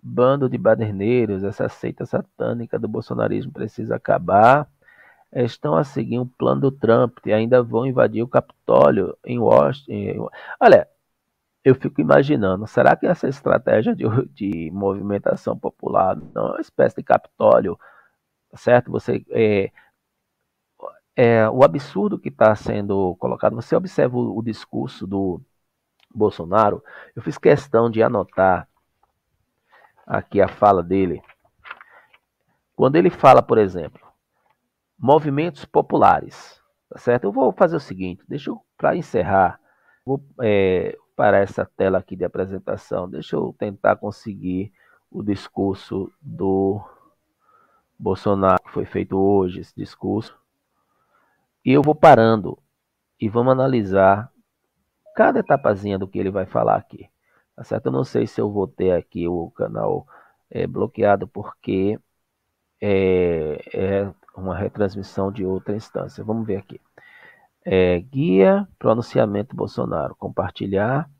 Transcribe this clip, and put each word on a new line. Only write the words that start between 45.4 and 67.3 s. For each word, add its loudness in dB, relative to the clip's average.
do -2
Bolsonaro, 0
que -20
foi -6
feito -6
hoje, 0
esse -20
discurso, -8
e 2
eu 4
vou 2
parando 6
e -2
vamos 0
analisar 2
cada 2
etapazinha -2
do -6
que -10
ele -2
vai -4
falar 0
aqui, -12
tá -20
certo? -6
Eu -2
não -2
sei -2
se -8
eu -2
vou -4
ter -2
aqui -4
o -6
canal, -6
é, -6
bloqueado, -2
porque -6
é, 0
é -4
uma -8
retransmissão -6
de -8
outra -6
instância. -12
Vamos -6
ver -4
aqui. -14